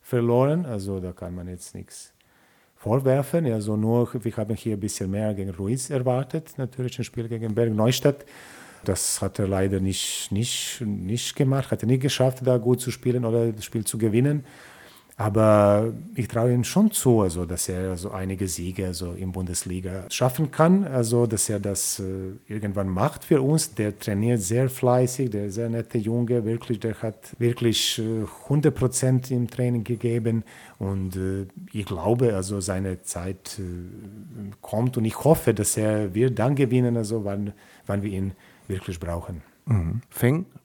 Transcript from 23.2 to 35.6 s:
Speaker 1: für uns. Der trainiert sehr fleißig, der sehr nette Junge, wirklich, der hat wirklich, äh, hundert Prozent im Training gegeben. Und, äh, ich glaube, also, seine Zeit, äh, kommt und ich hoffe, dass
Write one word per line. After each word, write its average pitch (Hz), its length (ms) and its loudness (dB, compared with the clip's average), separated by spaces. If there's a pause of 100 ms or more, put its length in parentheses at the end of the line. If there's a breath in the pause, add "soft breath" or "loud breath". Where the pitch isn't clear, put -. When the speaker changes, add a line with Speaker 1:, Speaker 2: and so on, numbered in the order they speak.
Speaker 1:
für 151 160 4
uns. 151 340 0
Der 104 220 -2
trainiert 110 440 0
sehr 117 280 2
fleißig, 127 640 2
der 104 220 -4
sehr 117 160 -4
nette 117 300 -4
Junge, 117 460 0
wirklich, 113 360 -2
der 110 200 -4
hat 110 160 -6 (220)
wirklich, 120 640 2
äh, 110 240 -2 (240)
hundert 143 260 4
Prozent 127 560 2
im 123 180 0
Training 120 360 -2
gegeben. 117 580 0 (380 loud breath)
Und, 95 340 -4
äh, 95 320 -4 (260)
ich 104 140 -6
glaube, 107 480 2
also, 98 260 -4
seine 95 420 -4
Zeit, 92 580 -10
äh, 98 920 -12 (120)
kommt 120 340 -2
und 113 80 0
ich - 180 -2
hoffe, 143 320 6
dass 101 220 0